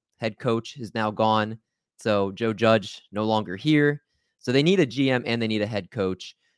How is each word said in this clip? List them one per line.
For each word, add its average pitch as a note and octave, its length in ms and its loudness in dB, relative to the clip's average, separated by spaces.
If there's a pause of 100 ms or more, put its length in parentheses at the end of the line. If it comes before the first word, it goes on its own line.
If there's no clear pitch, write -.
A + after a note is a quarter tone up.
(180)
head A2+ 220 -6
coach A#2 380 -4
is A2 180 -12
now A2 160 -2
gone. A2 480 0 (400)
So G2+ 320 0
Joe A2 220 -2
Judge A2 580 0
no G#2+ 140 -4
longer A2 300 0
here. D3 460 2 (380)
So - 120 -4
they C3+ 120 4
need F#3 160 4
a D#3+ 80 4
G C3 240 0
M B2 160 0
and A#2 120 -2
they A2+ 80 -2
need A2 140 -2
a G#2 60 -2
head G2+ 240 -8
coach. F#2+ 440 -4 (220)